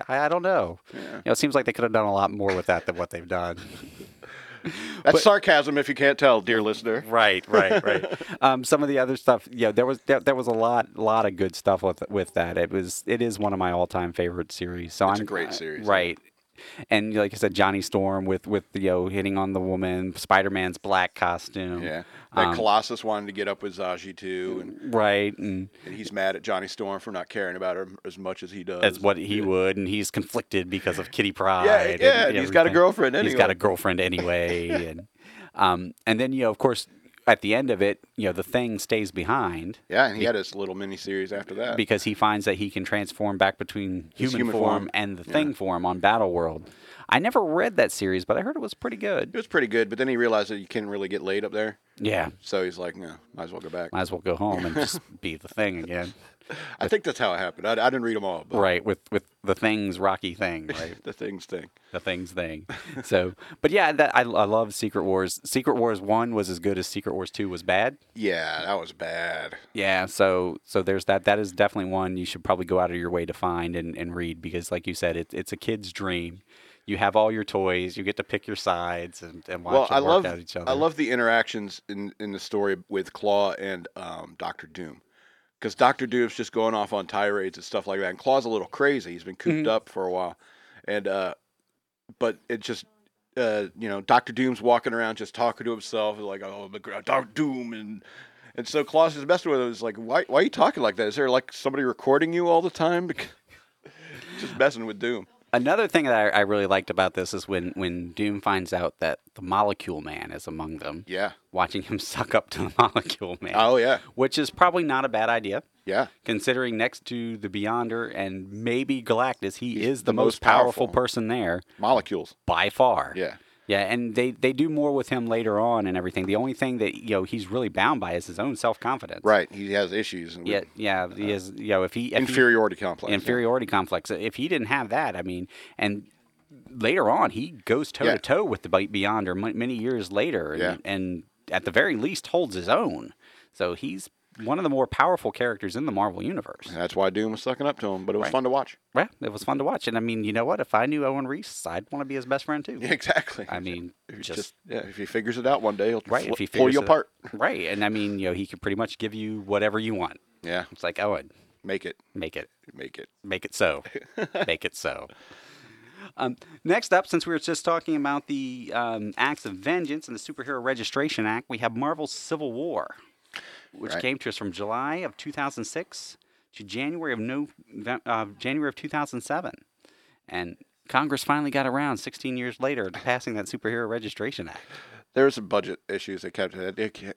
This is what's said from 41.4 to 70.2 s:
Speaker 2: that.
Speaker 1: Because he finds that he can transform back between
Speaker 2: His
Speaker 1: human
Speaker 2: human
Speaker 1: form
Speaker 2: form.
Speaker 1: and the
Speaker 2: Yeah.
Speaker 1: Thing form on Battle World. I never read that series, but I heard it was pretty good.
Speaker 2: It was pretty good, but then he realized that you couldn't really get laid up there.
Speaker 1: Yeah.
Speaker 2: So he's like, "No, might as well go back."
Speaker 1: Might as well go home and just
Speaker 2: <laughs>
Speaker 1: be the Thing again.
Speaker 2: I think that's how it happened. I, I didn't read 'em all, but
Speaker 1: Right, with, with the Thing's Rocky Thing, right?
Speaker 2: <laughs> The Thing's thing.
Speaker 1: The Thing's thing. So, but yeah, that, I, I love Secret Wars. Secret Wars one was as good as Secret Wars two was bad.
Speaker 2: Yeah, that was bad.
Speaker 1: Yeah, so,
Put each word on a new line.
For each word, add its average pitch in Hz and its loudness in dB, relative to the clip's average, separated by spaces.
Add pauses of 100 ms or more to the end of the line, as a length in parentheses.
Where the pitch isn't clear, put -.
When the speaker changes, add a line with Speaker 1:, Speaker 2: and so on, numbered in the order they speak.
Speaker 2:
that. 110 -4
Speaker 1:
Because 107 2
he 107 -2
finds 107 2
that 95 2
he 101 -4
can 95 -6
transform 101 -4
back 98 4
between 92 -6
Speaker 2:
His 131 -2
Speaker 1:
human 120 0
Speaker 2:
human 110 -2
Speaker 1:
form 107 2
Speaker 2:
form. 101 0
Speaker 1:
and 101 -4
the 82 -14
Speaker 2:
Yeah. 82 -10
Speaker 1:
Thing 98 0
form 90 -2
on 90 -2
Battle 101 4
World. 82 -2 (400)
I 127 6
never 226 2
read 180 2
that 117 4
series, 92 0
but 117 2
I 131 2
heard 285 -6
it 311 -6
was 214 -8
pretty 233 -8
good. 202 -2
Speaker 2:
It - -8
was - -6
pretty 135 2
good, 110 2
but 104 -6
then 131 0
he 127 0
realized 110 2
that 107 -6
you 95 -12
couldn't 107 -4
really 98 -4
get 92 -4
laid 98 -2
up 101 -6
there. 107 -4 (180)
Speaker 1:
Yeah. 95 0 (100)
Speaker 2:
So 95 -2
he's 87 -6
like, 87 -8
"No, 85 -14 (220)
might 85 -10
as 87 -12
well - -12
go 80 -14
back." 85 -8
Speaker 1:
Might 95 0
as 92 0
well 87 -6
go 87 0
home 95 -2
and 82 -4
just 151 -2 (120)
Speaker 2:
<laughs> 95 -20
Speaker 1:
be 80 -6
the - -18
Thing 98 -2
again. 87 -6 (640)
Speaker 2:
I - -2
think 214 0
that's 180 -4
how 104 2
it 87 -2
happened. 92 -4
I, 113 2
I 113 4
didn't 131 -2
read 113 0
'em 101 -4
all, 85 -4
but 120 0
Speaker 1:
Right, 92 4
with, 101 0 (120)
with 101 0 (200)
the 95 2
Thing's 104 0
Rocky 95 0
Thing, 82 -4
right? 82 -8
Speaker 2:
<laughs> - -20
The 104 -10
Thing's 98 -10
thing. 87 -10 (220)
Speaker 1:
The 90 -6
Thing's 90 -6
thing. 85 -6 (380)
So, 92 2 (260)
but 151 4
yeah, 170 6
that, 147 4
I, 127 8
I 110 4
love 107 2
Secret 101 0
Wars. 95 2
Secret 131 2
Wars 113 2
one 113 2
was 98 0
as 90 -4
good 95 0
as 92 -2
Secret - -6
Wars 92 -4
two 101 -4
was 90 -6
bad. 101 2 (180)
Speaker 2:
Yeah, 80 -2
that 98 0
was 82 -6
bad. 82 -6 (160)
Speaker 1:
Yeah, 95 0
so, 90 2